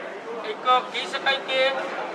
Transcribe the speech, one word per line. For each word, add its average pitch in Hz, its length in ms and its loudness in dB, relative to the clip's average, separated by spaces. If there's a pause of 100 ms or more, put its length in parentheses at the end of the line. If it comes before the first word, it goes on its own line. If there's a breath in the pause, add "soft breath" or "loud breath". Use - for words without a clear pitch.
(480)
એક 214 160 -6
કહી 254 420 4
શકાય 269 300 0
કે 262 320 2 (460)